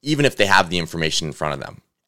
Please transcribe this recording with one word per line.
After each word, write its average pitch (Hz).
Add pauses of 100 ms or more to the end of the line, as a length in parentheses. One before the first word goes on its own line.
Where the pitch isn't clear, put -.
even 147
if 127
they 101
have 95
the 87
information 80
in 71
front 76
of 69
them. - (260)